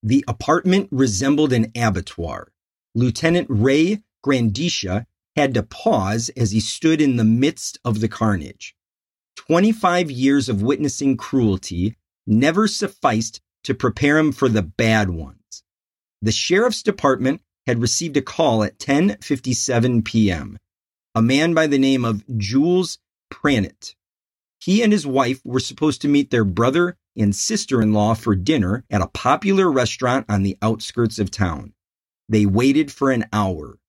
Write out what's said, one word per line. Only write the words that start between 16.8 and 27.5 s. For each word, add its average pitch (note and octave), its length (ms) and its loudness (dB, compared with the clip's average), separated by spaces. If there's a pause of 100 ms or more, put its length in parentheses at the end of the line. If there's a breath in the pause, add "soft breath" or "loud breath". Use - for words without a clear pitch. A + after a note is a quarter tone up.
department C3+ 600 0 (260)
had A#2+ 140 0
received D3+ 340 -2
a C#3+ 60 2
call B2 420 0
at - 160 -6
ten D#3+ 400 0
fifty-seven B2 840 0
P G#2+ 280 2
M. E2+ 260 -8 (560)
A A#2 80 0
man C#3+ 320 2
by D#3+ 140 2
the C#3+ 100 2
name C3+ 280 2
of A2 180 -4 (140)
Jules D3+ 600 0 (300)
Prannett. - 680 -4 (680)
He G3+ 200 2
and G#3+ 120 4
his E3+ 120 0
wife C3 380 0
were B2 160 -2
supposed - 440 -2
to C#3+ 40 0
meet C#3+ 220 2
their A2+ 160 2
brother C3 500 0 (220)
and G2+ 180 2
sister-in-law A2 760 0